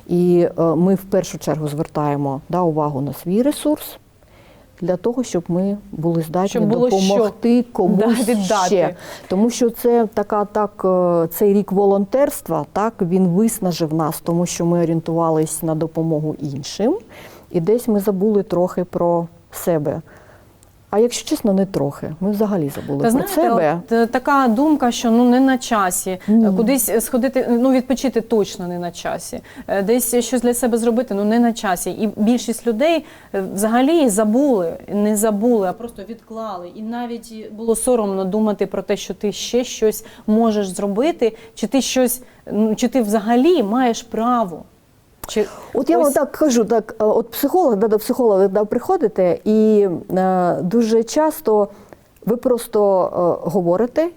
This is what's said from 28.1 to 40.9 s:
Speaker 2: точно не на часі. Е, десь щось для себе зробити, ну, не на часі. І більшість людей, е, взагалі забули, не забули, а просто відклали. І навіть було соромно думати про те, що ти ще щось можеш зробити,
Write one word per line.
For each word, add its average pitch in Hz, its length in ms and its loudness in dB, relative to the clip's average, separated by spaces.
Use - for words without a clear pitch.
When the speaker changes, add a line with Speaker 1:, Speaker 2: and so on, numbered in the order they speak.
Speaker 2:
точно 202 460 -2
не 175 120 -6
на 175 120 -6
часі. - 500 -10
Е, 196 140 -2
десь 233 340 0
щось 240 260 0
для 240 120 2
себе 240 240 0
зробити, 233 360 0
ну, 196 100 0
не 214 160 2
на 233 140 4
часі. 190 380 -4
І 208 260 -4
більшість 233 500 0
людей, 294 380 0
е, 196 80 -2
взагалі 254 560 2
забули, 214 640 2
не 208 220 0
забули, 214 520 2
а 180 60 -2
просто 226 360 -14
відклали. 220 680 -12
І 220 60 -14
навіть 233 680 -10
було 220 240 -2
соромно 208 500 0
думати 208 420 0
про 196 140 -6
те, 196 160 -2
що - 160 -10
ти 202 180 -4
ще 240 320 -2
щось - 420 -2
можеш 214 420 2
зробити, 220 680 -2